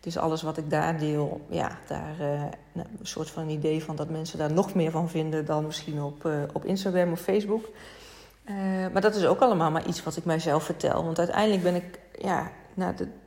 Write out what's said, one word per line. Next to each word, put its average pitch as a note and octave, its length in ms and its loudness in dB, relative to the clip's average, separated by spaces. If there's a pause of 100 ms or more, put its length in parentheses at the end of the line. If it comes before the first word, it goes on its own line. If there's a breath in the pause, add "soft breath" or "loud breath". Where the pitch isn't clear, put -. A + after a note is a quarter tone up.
Dus E3 160 -6
alles D#3+ 260 0
wat D#3 140 -4
ik D#3 140 -4
daar D#3+ 280 2
deel, D3 500 0
ja, - 380 -2
daar, D#3 340 -8
eh, D3 220 -2 (300)
nou, - 160 -8 (100)
een - 80 -12
soort D#3 240 -6
van D#3+ 180 -6
idee D#3 340 0
van D#3 140 -6
dat D3+ 140 -4
mensen D#3+ 280 -6
daar D3+ 140 0
nog F#3 220 2
meer D#3+ 160 4
van E3+ 200 0
vinden D#3 340 0
dan D3+ 220 0
misschien D3+ 360 -4
op, C#3+ 220 -6
eh, D#3+ 80 2 (200)
op - 120 -4
Instagram F#3 480 2
of E3 80 -4
Facebook. G#3 500 0 (760 loud breath)
Eh, G3+ 100 -8 (380)
maar F#3+ 80 4
dat G#3+ 140 4
is G3 100 2
ook D#3 160 6
allemaal F3+ 300 6
maar D#3+ 160 0
iets - 160 -4
wat - 140 -4
ik E3+ 80 -6
mijzelf D#3+ 400 2
vertel. - 400 0
Want E3 140 -2
uiteindelijk F#3+ 440 2
ben F3 120 4
ik, F3+ 240 -6 (200)
ja, F3+ 320 -2 (240)
na F3+ 180 0
de F3+ 160 -6 (180)